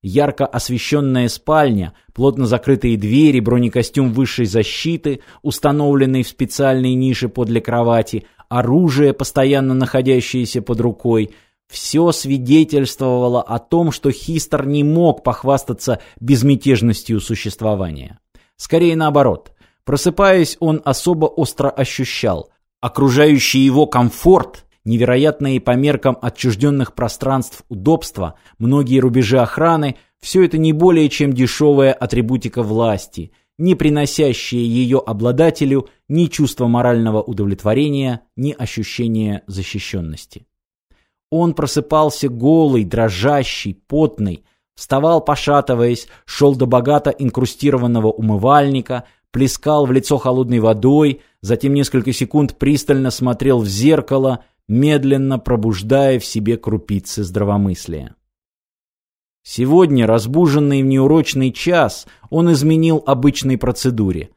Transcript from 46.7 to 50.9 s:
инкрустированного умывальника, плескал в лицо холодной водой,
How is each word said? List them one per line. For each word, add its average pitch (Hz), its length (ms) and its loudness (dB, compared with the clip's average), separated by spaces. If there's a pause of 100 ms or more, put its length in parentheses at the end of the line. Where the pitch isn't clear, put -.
инкрустированного 123 960 -2
умывальника, 123 960 0 (260)
плескал 139 560 0
в 127 60 0
лицо 131 260 2
холодной 127 420 0
водой, 131 640 2 (200)